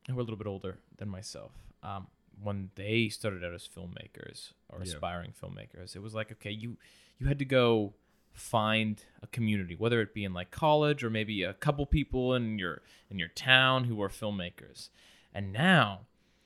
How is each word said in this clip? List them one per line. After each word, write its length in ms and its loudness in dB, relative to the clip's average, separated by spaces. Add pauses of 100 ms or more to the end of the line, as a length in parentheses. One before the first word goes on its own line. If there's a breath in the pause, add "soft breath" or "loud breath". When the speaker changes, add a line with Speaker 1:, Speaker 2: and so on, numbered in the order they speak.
Speaker 1:
who 80 -4
are 60 -2
a 20 0
little 140 -4
bit 100 -6
older 320 -6 (200)
than 100 -8
myself, 440 -12 (300)
um, 240 -10 (340)
when 340 -6
they 340 2
started 340 -6
out 120 -6
as 120 -14
filmmakers 840 -14 (160)
or 100 -16
Speaker 2:
Yeah. 60 -8
Speaker 1:
aspiring 480 -8
filmmakers, 640 -14
it 40 -14
was 140 -12
like, 160 -6
okay, 200 -12
you, 260 -10 (420 soft breath)
you 80 -2
had 120 2
to 80 -2
go 480 4 (380)
find 720 0 (200)
a 60 -18
community, 460 0
whether 280 2
it 120 -4
be 80 -6
in, 120 -4
like, 160 -8
college 520 4
or 80 0
maybe 320 0
a 120 0
couple 320 0
people 480 2
in 240 0
your, 240 -4 (280 soft breath)
in 80 -8
your 100 -2
town 560 4
who 180 -2
are 80 0
filmmakers. 800 -8 (420 soft breath)
And 200 -6
now 540 4 (400)